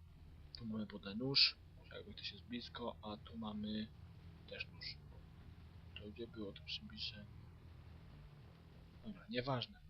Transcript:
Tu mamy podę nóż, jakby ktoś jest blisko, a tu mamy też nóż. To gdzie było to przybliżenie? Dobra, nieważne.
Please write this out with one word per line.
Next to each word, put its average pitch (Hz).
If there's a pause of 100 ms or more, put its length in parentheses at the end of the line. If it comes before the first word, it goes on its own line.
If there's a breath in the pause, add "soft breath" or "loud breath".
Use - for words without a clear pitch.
(580)
Tu 117
mamy 107
podę 98
nóż, 131 (380)
jakby -
ktoś -
jest 202
blisko, -
a 214
tu -
mamy 107 (640)
też -
nóż. - (1000)
To 104
gdzie 117
było 104
to -
przybliżenie? - (1800)
Dobra, 208
nieważne. 143 (100)